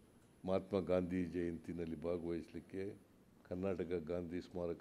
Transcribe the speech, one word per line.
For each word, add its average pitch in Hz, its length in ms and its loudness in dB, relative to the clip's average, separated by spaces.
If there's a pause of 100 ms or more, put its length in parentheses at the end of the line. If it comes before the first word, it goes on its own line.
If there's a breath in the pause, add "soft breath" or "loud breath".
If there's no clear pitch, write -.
(460)
ಮಹಾತ್ಮ 95 340 4
ಗಾಂಧಿ 90 460 4
ಜಯಂತಿನಲ್ಲಿ 82 800 -2
ಭಾಗವಹಿಸಲಿಕ್ಕೆ 85 1080 -4 (380)
ಕರ್ನಾಟಕ 90 580 0
ಗಾಂಧಿ 87 340 0
ಸ್ಮಾರಕ 87 400 -2